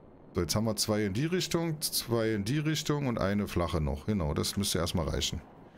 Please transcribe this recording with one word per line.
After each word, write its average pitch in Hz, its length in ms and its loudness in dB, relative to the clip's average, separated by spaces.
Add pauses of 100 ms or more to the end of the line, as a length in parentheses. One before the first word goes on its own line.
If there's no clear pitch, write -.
(360)
So, 110 60 2
jetzt - 120 0
haben 110 120 2
wir 107 100 0
zwei 107 300 2
in 95 80 0
die 131 120 0
Richtung, 170 560 0
zwei 113 520 0
in 101 100 0
die 135 160 0
Richtung 147 480 0
und 117 120 0
eine 101 280 2
flache 87 320 0
noch. 69 260 -2
Genau, 87 280 0
das 98 240 -2
müsste 98 220 0
erstmal 85 280 0
reichen. 67 340 -2 (360)